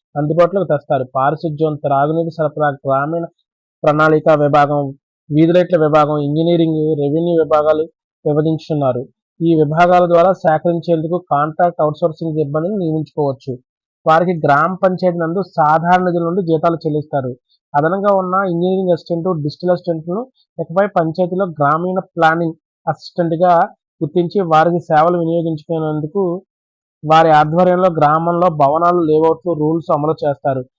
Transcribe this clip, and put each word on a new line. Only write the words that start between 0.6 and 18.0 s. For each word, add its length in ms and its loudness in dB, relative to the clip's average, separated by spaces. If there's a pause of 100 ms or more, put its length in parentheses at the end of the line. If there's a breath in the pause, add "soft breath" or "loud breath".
తెస్తారు. 360 -2 (100)
పారిశుధ్యం, 600 -2
త్రాగునీటి 560 -2
సరఫరా, 440 -2
గ్రామీణ 500 -4 (580)
ప్రణాళిక 460 2 (100)
విభాగం, 420 2 (480)
వీధి 240 4
లైట్ల 240 2
విభాగం, 400 2
ఇంజనీరింగ్, 640 0 (160)
రెవెన్యూ 380 0
విభాగాలు 480 2 (420)
విభజించున్నారు. 760 -2 (360)
ఈ 160 2
విభాగాల 500 4
ద్వారా 280 4
సేకరించేందుకు 840 -2 (140)
కాంట్రాక్ట్ 500 0
అవుట్‌సోర్సింగ్ 560 -4
సిబ్బందిని 400 -2
నియమించుకోవచ్చు. 760 -4 (520)
వారికి 340 2
గ్రామ 360 2
పంచాయతీ 420 0
నందు 300 -2
సాధారణ 580 2
నిధుల 180 -2
నుండి 180 -2
జీతాలు 340 0
చెల్లిస్తారు. 560 -4 (420)
అదనంగా 400 0